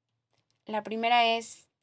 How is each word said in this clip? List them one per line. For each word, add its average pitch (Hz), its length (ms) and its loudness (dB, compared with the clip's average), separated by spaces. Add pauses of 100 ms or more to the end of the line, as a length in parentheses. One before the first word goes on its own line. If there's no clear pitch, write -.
(640)
La 214 200 -6
primera 233 420 2
es 226 400 -4 (160)